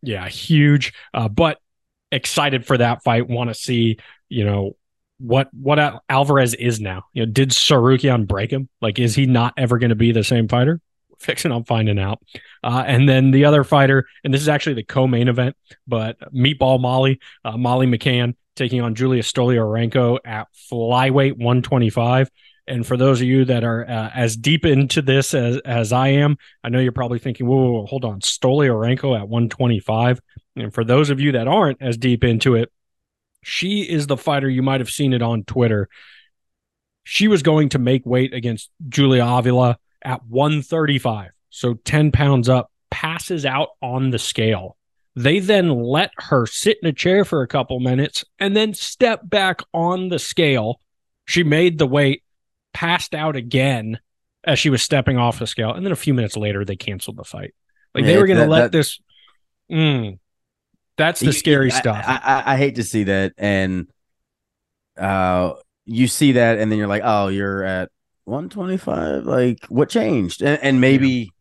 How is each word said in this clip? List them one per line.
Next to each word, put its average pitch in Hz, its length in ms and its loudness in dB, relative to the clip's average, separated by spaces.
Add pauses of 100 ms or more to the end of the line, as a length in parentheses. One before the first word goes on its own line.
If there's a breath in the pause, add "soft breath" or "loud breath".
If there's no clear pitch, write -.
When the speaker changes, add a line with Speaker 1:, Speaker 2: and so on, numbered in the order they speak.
Speaker 1:
Yeah, 95 260 -8
huge. 147 640 2 (220 loud breath)
Uh, 113 140 -2
but 151 300 0 (520)
excited 135 560 -2
for 139 120 0
that 120 240 0
fight. 120 260 0
Wanna 120 260 -4
see, 117 440 -2 (300 loud breath)
you 117 160 -4
know, 101 320 -2 (420)
what, 131 340 0
what 143 260 0
Al-, 147 300 -2
Alvarez 135 460 2
is 120 260 -4
now. 95 320 -8
You 113 140 -4
know, 113 60 -6
did 135 180 2
Tsarukyan 127 760 2
break 98 240 -4
him? 135 180 -6 (120)
Like, 107 180 -2
is 120 160 0
he 139 120 2
not 123 300 2
ever 123 220 0
gonna 117 180 2
be 117 160 2
the 113 120 0
same 113 240 0
fighter? 131 320 2 (300)
We're - 100 -20
fixing - 320 -4
on 117 120 -4
finding 110 340 0
out. 98 240 -6 (420 loud breath)
Uh, 120 220 -2
and 139 220 4
then 131 240 6
the 139 120 6
other 147 200 6
fighter, 135 420 4 (180 soft breath)
and 135 80 -2
this 135 80 0
is 151 80 -2
actually 147 260 -2
the 110 100 -6
co-main 127 440 2
event, 127 280 0 (300 soft breath)
but 113 320 -4 (160)
Meatball 131 460 2
Molly, 131 400 0 (240 loud breath)
uh, 113 140 -8
Molly 127 280 2
McCann 123 480 0 (200)
taking 123 280 -2
on 117 120 -4
Julia 123 280 0
Stolyarenko 117 1040 0
at 110 220 -12 (220)
flyweight 127 680 2
one 120 240 2
twenty-five. 123 680 0 (380 soft breath)
And 120 180 -4
for 127 120 -2
those 127 220 4
of 127 60 0
you 131 200 4
that 120 180 0
are, 117 240 -4
uh, 110 260 -6
as 117 220 -2
deep 143 300 0
into 139 360 2
this 135 320 2
as, 123 300 0
as 117 280 -2
I 131 160 2
am, 143 280 4 (260 soft breath)
I 120 60 -8
know 120 100 0
you're 127 140 2
probably 120 260 -4
thinking, 120 280 -6
"Whoa, 127 100 2
whoa, 127 160 2
whoa, 107 140 -4
hold 131 180 -8
on, 104 160 -6
Stolyarenko 127 1000 0
at 101 100 -8
one 117 200 0
twenty-five?" 117 720 0 (340 soft breath)
And 110 180 -10
for 117 120 -2
those 135 240 2
of 139 100 0
you 143 140 0
that 120 160 0
aren't 170 320 0
as 120 160 -4
deep 120 280 0
into 120 300 2
it, 113 160 0 (720)
she 202 400 -4
is 156 240 -4
the 139 120 -2
fighter, 139 320 -2
you 127 120 0
might 135 180 0
have 120 100 -8
seen 139 240 0
it 120 80 0
on 117 220 -2
Twitter. 113 440 0 (1160 soft breath)
She - 220 -2
was 202 160 4
going 156 280 2
to 147 80 -2
make 127 260 0
weight 127 300 -2
against 117 360 -6 (160)
Julia 131 380 2
Avila 123 540 2 (260)
at 127 220 -8
one 143 340 0
thirty-five, 131 680 -2 (180)
so - 260 -4
ten 151 380 0
pounds 127 380 2
up, 127 200 2 (200)
passes 165 560 -6
out 135 240 -2 (100)
on 131 300 -2
the 120 80 -2
scale. 110 580 -2 (380)
They 139 260 0
then 190 280 2
let 135 480 0
her 123 300 0
sit - 340 -2
in 170 80 -2
a 151 40 -2
chair 185 340 2
for 151 160 -2
a 123 40 -4
couple 131 340 -4
minutes 127 440 -2 (140)
and 196 180 0
then 214 160 0
step - 500 -2
back 190 380 -2 (140)
on 180 340 -2
the 170 100 -2
scale. 127 600 -2 (460)
She 175 160 0
made 165 340 2
the 151 100 2
weight, 139 360 0 (500)
passed 170 420 -4
out 156 220 -4
again 123 640 -2 (420)
as 151 160 0
she 156 120 0
was 127 100 2
stepping 135 380 0
off 120 200 0
the 113 80 -8
scale, 110 280 -6
and 185 100 -10
then 196 80 -2
a 156 40 -4
few - 180 -2
minutes 117 200 -2
later, 104 300 -4
they 98 120 -8
canceled 101 420 -10
the - 60 -16
fight. - 280 -14 (420)
Like, - 120 0
they 160 80 4
Speaker 2:
Yeah, 196 60 6
Speaker 1:
were 196 60 4
gonna 190 140 4
Speaker 2:
that, - 80 4
Speaker 1:
let 156 120 4
Speaker 2:
that 117 120 2
Speaker 1:
this. 156 280 0 (720 soft breath)
Mm, 139 480 0 (800)
that's 160 240 0
the - 60 0
Speaker 2:
You, 147 60 2
Speaker 1:
scary 135 380 2
Speaker 2:
I, 131 80 0
Speaker 1:
stuff. 107 280 -2
Speaker 2:
I, 135 400 0
I, 135 80 2
I - 20 0
hate 135 200 0
to 120 60 -4
see 107 220 -2
that, 95 320 -2
and, 95 520 -2 (1080)
uh, 92 560 0 (320)
you 117 220 0
see 139 260 2
that, 117 260 4
and 107 140 0
then 107 60 0
you're 104 100 -2
like, 101 160 -2
"Oh, 104 240 0
you're 98 340 -4
at 92 280 -4 (340)
one 143 240 -8
twenty-five? 185 760 -6
Like, 127 440 -2
what 143 220 -2
changed?" 165 500 -2
And, 143 220 0
and 135 180 2
maybe, 135 300 4
Speaker 1:
Yeah. 123 160 -4 (140)